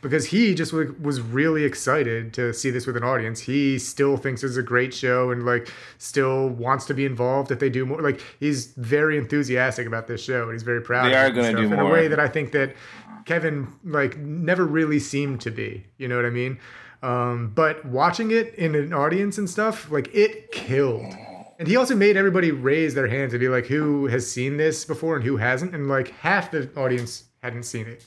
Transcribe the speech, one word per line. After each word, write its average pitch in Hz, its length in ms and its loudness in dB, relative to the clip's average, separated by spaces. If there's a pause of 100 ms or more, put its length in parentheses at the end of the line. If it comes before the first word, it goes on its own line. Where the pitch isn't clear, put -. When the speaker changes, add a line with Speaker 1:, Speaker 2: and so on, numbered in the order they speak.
Speaker 1:
because 151 240 0
he 208 260 4
just, 160 200 -2
like, 160 160 0 (120)
was 143 200 -2
really 147 420 0
excited 120 720 0
to 120 180 -2
see 135 160 -4
this 123 160 -2
with 123 100 -4
an 117 80 -4
audience. 113 360 -2
He 135 400 0
still 139 360 0
thinks 127 280 -4
it's 127 140 -4
a 131 40 0
great 123 320 0
show 127 380 0
and, 120 120 -4
like, 120 300 0 (240)
still 135 520 0
wants 120 360 -2
to 147 80 -2
be 139 140 0
involved 131 420 0
if 127 80 -2
they 135 140 0
do 131 120 -2
more. 139 160 -6
Like, 143 220 0 (180)
he's 143 280 -2 (100)
very 147 400 2
enthusiastic 127 680 0
about 113 180 -6
this - 180 -8
show, 123 200 -2
and 113 80 -6
he's 113 100 -8
very 120 200 -2
proud 123 260 2
Speaker 2:
They 131 80 6
Speaker 1:
of 131 40 6
Speaker 2:
are 135 40 8
Speaker 1:
it 135 60 6
and 117 60 -2
Speaker 2:
gonna 120 120 2
Speaker 1:
stuff 113 140 2
Speaker 2:
do - 20 4 (100)
Speaker 1:
in - 60 2
Speaker 2:
more. - 100 4
Speaker 1:
a - 20 4
way 165 180 6
that 147 100 2
I 147 80 4
think 143 240 -4
that 139 240 0 (500)
Kevin, 156 440 -2 (140)
like, 147 360 0
never 165 480 0
really 151 320 2
seemed 139 420 -2
to 117 80 -8
be, 107 360 -8 (120)
you 131 100 -8
know 123 80 -2
what 120 120 2
I - 20 -2
mean? 123 300 -4 (440)
Um, 120 520 -2
but 156 280 2
watching 170 460 0
it 226 240 2
in 160 220 0
an 147 180 0
audience 185 460 0
and 196 100 -2
stuff, 214 400 -2
like, 151 240 -2
it 208 380 2
killed. 123 600 -2 (460)
And 160 100 -6
he 202 80 4
also 254 200 4
made 202 200 6
everybody 185 360 4
raise 139 420 2
their 131 140 2
hands 127 260 -2
and 120 60 0
be 127 100 2
like, 127 160 2
"Who 143 400 0
has 120 260 0
seen 135 260 -4
this 156 280 0
before 160 300 -2
and 123 100 -2
who 135 120 0
hasn't?" 131 360 0
And, 143 160 -4
like, 131 200 0 (100)
half 185 320 0
the 135 260 -4
audience 123 460 -2 (180)
hadn't 120 220 -8
seen 113 240 -8
it. - 200 -18